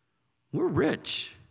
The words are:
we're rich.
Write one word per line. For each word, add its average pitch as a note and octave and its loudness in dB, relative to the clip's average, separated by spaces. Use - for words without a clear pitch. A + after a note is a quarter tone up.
we're E4 0
rich. - 0